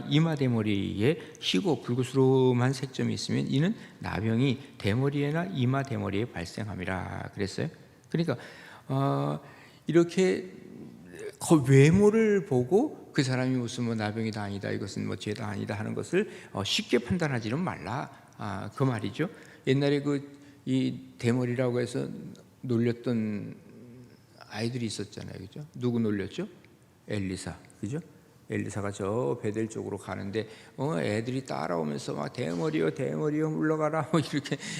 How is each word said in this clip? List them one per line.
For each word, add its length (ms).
이마 280
대머리에 1000
희고 440
불구스름한 920
색점이 400
있으면 340
이는 280
나병이 800
대머리에나 760
이마 300
대머리에 500
발생함이라." 1000
그랬어요. 340
그러니까, 300
어, 500
이렇게 640
거-, 180
외모를 920
보고 640
그 100
사람이 340
무슨 280
뭐 100
나병이다 480
아니다, 280
이것은 360
뭐 100
죄다 300
아니다 280
하는 200
것을, 360
어, 100
쉽게 360
판단하지는 580
말라, 500
아, 360
그 80
말이죠. 460
옛날에 340
그 340
이 300
대머리라고 640
해서 280
놀렸던 920
아이들이 360
있었잖아요, 520
그죠? 360
누구 260
놀렸죠? 480
엘리사, 480
그죠? 200
엘리사가 440
저 500
베델 260
쪽으로 300
가는데, 500
어, 220
애들이 460
따라오면서 680
막 180
"대머리요, 640
대머리요, 560
물러가라." 640
뭐 80
이렇게 360